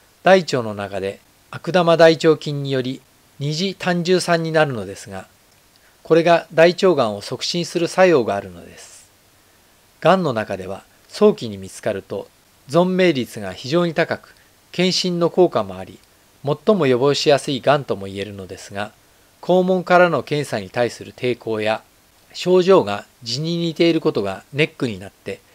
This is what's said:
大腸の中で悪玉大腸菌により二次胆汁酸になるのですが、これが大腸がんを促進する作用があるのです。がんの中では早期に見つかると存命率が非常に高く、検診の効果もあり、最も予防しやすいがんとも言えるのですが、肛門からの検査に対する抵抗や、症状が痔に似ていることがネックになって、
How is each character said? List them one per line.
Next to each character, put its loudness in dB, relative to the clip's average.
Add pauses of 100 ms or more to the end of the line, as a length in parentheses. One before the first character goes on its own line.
(220)
大 6
腸 -2
の -6
中 -6
で -6 (320)
悪 -10
玉 4
大 8
腸 4
菌 -8
に -6
よ 0
り -6 (400)
二 -4
次 -4
胆 -2
汁 2
酸 0
に -6
な 4
る -2
の -8
で -12
す -18
が、 -12 (800)
こ 2
れ 4
が 2
大 6
腸 2
が 2
ん -4
を -10
促 -10
進 -6
す -4
る -2
作 4
用 4
が -2
あ -4
る -14
の -20
で -20
す。 -20 (920)
が 4
ん 0
の -2
中 -4
で -12
は -12 (240)
早 2
期 -10
に -10
見 -14
つ -18
か -4
る -6
と -12 (420)
存 2
命 2
率 -6
が -10
非 -14
常 0
に -6
高 -2
く、 -20 (360)
検 -2
診 -4
の 0
効 4
果 -2
も -12
あ -12
り、 -18 (460)
最 0
も 2
予 4
防 2
し -2
や 4
す -10
い -4
が 4
ん -4
と -4
も -12
言 -10
え -6
る -12
の -14
で -14
す -18
が、 -8 (500)
肛 2
門 0
か 4
ら 6
の -2
検 -4
査 -4
に -12
対 0
す -16
る -18
抵 -4
抗 -6
や、 -2 (500)
症 2
状 6
が -6 (180)
痔 -8
に -4
似 -4
て 2
い 0
る 0
こ -2
と -4
が -8
ネ 0
ッ -8
ク -6
に -8
な -16
っ -18
て、 -14 (140)